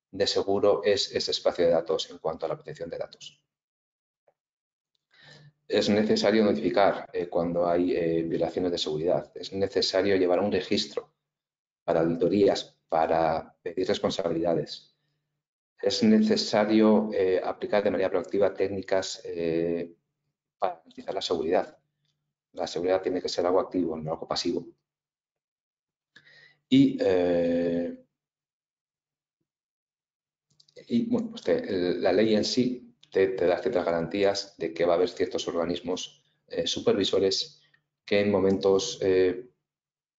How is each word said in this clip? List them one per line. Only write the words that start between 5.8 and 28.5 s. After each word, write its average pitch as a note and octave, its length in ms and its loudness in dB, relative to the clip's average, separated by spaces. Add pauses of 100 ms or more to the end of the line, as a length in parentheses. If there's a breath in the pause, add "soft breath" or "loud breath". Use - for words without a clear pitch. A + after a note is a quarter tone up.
necesario G#2+ 560 4
notificar, - 640 0
eh, F2 160 -4
cuando F2 400 -2
hay, F2 260 0
eh, E2 300 0
violaciones E2+ 480 -2
de E2+ 60 -4
seguridad. D#2 580 -2
Es E2+ 160 -14
necesario F#2+ 640 0
llevar F2+ 240 2
un G2+ 100 0
registro - 640 -4 (720)
para E2+ 160 0
auditorías, E2+ 800 2 (100)
para D#2+ 720 0
pedir F2 240 -4
responsabilidades. E2+ 1120 -2 (840)
Es - 220 0
necesario, G#2+ 1120 4
eh, F#2 300 2
aplicar G2 400 -2
de G#2 80 2
manera - 180 0
proactiva F#2+ 440 0
técnicas, F#2+ 720 -4
eh, E2+ 680 -2 (640)
para F#2 180 -4
garantizar - 380 -16
la F#2+ 80 -6
seguridad. E2+ 560 -2 (760)
La F2+ 120 -6
seguridad F#2 360 -2
tiene F2+ 200 -4
que - 80 -6
ser F2 160 -2
algo F#2 140 2
activo, E2 380 -2
no D#2 160 -6
algo - 140 -10
pasivo. E2+ 380 -4 (2000 soft breath)
Y, C3 320 6
eh, F2 1000 0 (2750)